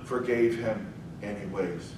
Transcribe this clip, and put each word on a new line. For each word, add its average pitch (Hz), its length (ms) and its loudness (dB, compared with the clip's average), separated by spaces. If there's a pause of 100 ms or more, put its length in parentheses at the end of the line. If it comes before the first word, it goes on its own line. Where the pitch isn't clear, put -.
forgave 117 540 4
him 107 280 -2 (360)
anyways. 95 760 -2